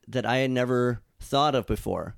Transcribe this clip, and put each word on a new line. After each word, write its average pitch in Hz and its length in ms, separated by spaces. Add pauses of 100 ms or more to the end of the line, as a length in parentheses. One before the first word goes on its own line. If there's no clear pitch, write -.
that 123 160
I 123 140
had 131 120
never 123 500 (200)
thought 143 340
of 117 120
before. 92 500